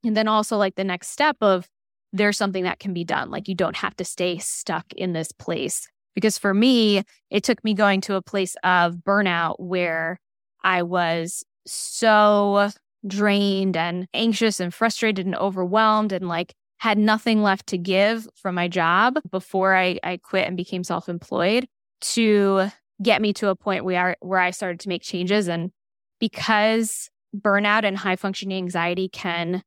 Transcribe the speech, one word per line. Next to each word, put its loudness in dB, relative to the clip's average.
And 0
then 2
also, 2
like, 0
the -4
next -4
step 0
of 2
there's 2
something -2
that -4
can -6
be -4
done. -4
Like, -8
you -4
don't -2
have -6
to -8
stay -4
stuck -8
in -4
this -6
place. -8
Because 0
for 0
me, 4
it 0
took -2
me 0
going 4
to -6
a -2
place -4
of 2
burnout 0
where -4
I 2
was -2
so 4
drained 2
and -2
anxious 0
and -4
frustrated 0
and -2
overwhelmed 0
and, -4
like, -4
had 0
nothing 4
left 0
to -4
give 0
from -6
my -2
job 2
before 0
I, 2
I -6
quit -2
and -6
became -6
self-employed, -2
to 2
get 2
me 0
to -2
a 0
point -4
where, -2
where -2
I 0
started -8
to -10
make -4
changes. -2
And -4
because 0
burnout 2
and 0
high -2
functioning -6
anxiety -2
can -4